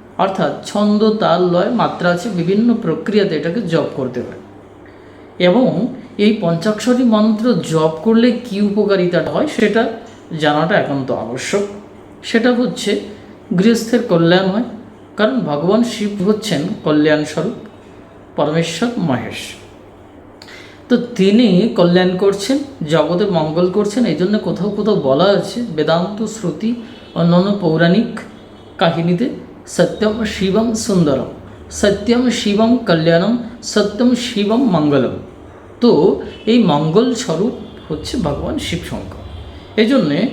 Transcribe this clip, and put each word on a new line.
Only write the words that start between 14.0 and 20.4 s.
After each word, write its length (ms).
কল্যাণ 420
হয়, 180
কারণ 220
ভগবান 440
শিব 440
হচ্ছেন 340
কল্যাণ 420
স্বরূপ 280
পরমেশ্বর 520
মহেশ। 580